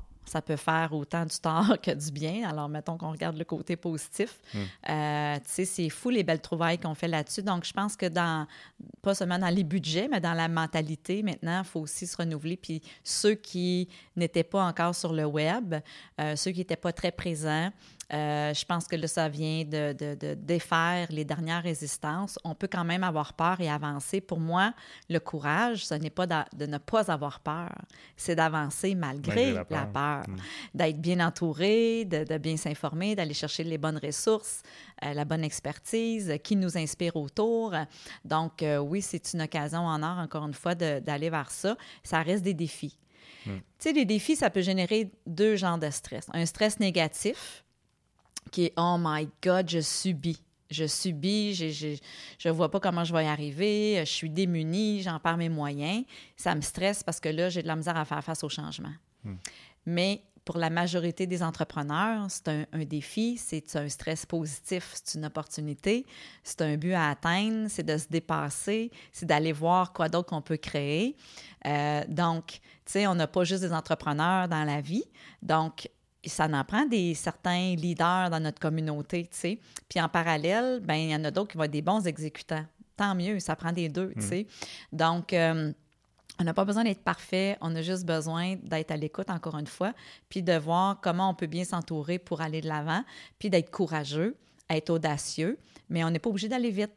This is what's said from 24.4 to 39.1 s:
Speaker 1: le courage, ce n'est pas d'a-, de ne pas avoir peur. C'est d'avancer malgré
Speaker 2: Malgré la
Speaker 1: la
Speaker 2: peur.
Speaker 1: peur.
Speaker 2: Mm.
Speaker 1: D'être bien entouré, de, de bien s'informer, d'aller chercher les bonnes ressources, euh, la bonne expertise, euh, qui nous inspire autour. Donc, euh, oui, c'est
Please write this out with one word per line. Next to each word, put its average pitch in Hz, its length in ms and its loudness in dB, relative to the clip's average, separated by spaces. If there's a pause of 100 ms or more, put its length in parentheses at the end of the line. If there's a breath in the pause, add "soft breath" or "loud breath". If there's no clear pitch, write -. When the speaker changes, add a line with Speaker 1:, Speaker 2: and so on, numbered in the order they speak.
Speaker 1:
le 165 100 2
courage, 165 680 0
ce - 80 -2
n'est 151 160 -2
pas 180 160 0
d'a-, 160 180 2 (100)
de 143 120 -4
ne 147 100 -4
pas 214 340 2
avoir 147 300 -2
peur. 160 320 -6 (460 loud breath)
C'est 175 160 0
d'avancer 160 600 2
malgré 170 580 2
Speaker 2:
Malgré - 0 -
la 190 80 -2 (200)
Speaker 1:
la 135 60 -2
Speaker 2:
peur. 104 60 -6
Speaker 1:
peur. 143 360 0
Speaker 2:
Mm. 95 80 -6 (380 loud breath)
Speaker 1:
D'être 160 260 2
bien 170 260 4
entouré, 208 800 2
de, 160 200 0
de 156 120 -2
bien 156 220 0
s'informer, 160 580 -2
d'aller 160 160 -2
chercher 156 320 -4
les 160 140 -2
bonnes 156 240 0
ressources, 214 600 0 (440 loud breath)
euh, 147 80 -2
la 147 100 0
bonne 160 200 0
expertise, 220 880 -2
euh, 147 60 0
qui 208 200 0
nous 180 200 2
inspire 165 400 0
autour. 220 560 0 (540 loud breath)
Donc, 160 360 0
euh, 151 140 4
oui, 143 240 0
c'est - 320 -6